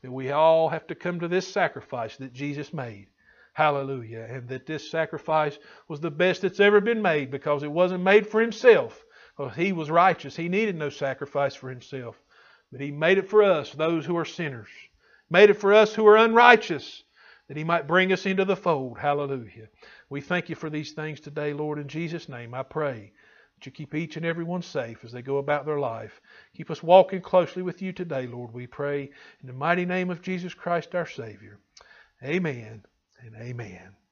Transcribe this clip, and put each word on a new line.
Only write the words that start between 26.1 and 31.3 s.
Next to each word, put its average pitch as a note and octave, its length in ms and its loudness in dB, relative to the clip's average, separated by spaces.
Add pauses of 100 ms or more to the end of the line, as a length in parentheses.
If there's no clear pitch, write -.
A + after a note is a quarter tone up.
Keep D#3 140 -14
us D#3+ 140 -10
walking F3+ 360 6
closely F3+ 420 0
with F3+ 200 -8
you F#3 100 -6
today, C#3+ 360 -6
Lord, A#2+ 260 -12
we B2 140 -12
pray. C#3+ 420 -6 (300)
In C3 80 -18
the B2+ 40 -16
mighty E3+ 320 -2
name F3+ 240 -2
of F3 140 -8
Jesus F3+ 320 -8
Christ, F3 400 -6
our F3 120 -4
Savior. G#2 520 -16 (680)